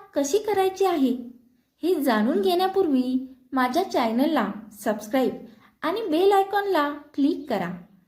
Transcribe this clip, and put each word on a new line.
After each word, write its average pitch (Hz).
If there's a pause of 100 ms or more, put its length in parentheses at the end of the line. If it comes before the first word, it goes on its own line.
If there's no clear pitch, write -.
(160)
कशी 285
करायची 381
आहे, 294 (720)
हे 359 (100)
जाणून 254
घेण्यापूर्वी 349 (180)
माझ्या 262
चॅनलला 247 (280)
सबस्क्राईब - (480)
आणि 370
बेल 381
आयकॉनला 392 (240)
क्लिक 285
करा. 185 (360)